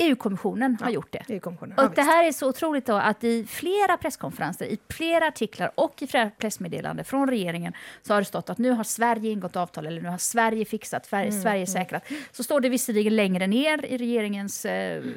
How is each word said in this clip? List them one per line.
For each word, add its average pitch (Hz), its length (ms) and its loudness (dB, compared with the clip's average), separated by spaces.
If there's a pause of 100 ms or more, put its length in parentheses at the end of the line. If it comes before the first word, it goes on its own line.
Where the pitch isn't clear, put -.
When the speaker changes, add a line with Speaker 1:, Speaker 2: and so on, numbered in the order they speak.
Speaker 1:
E 339 60 6
U-kommissionen 220 720 0
har 202 80 -2
Speaker 2:
Ja, - 40 0
Speaker 1:
gjort - 180 -6
det. - 60 -6
Speaker 2:
E - 100 -12
U-kommissionen, 180 500 -8
Speaker 1:
Och 269 60 8
Speaker 2:
ja, 269 40 8
Speaker 1:
det - 80 -6
Speaker 2:
visst. 294 160 6
Speaker 1:
här 339 160 8
är 311 40 2
så 269 180 0
otroligt 294 360 0
då, 226 100 2
att 208 280 2
i 233 260 0
flera 370 480 2
presskonferenser, 175 680 -6
i 220 140 -4 (100)
flera 330 380 2
artiklar 214 480 -4
och - 260 0
i 277 60 -4
flera 233 220 2
pressmeddelanden 160 760 -6
från 269 240 0
regeringen 170 440 -2 (280)
så - 120 0
har 208 80 4
det 202 40 0
stått - 240 -6
att 180 80 -6
nu 247 140 2
har 233 120 2
Sverige 226 480 0
ingått 180 240 -4
avtal 170 320 -4
eller 165 140 -6
nu 175 80 -6
har 175 80 -4
Sverige 226 480 2
fixat, - 400 -6
Sver-, 202 220 -2
Speaker 2:
Mm, 208 140 -2
Speaker 1:
Sverige 208 200 2
Speaker 2:
mm. 180 60 -4
Speaker 1:
säkrat. 185 360 -4 (280)
Så - 120 -8
står 285 180 2
det 254 80 4
visserligen 220 460 2
längre 190 320 2
ner 294 380 2
i 254 120 -4
regeringens, 208 680 -2
eh, 185 380 -2 (140)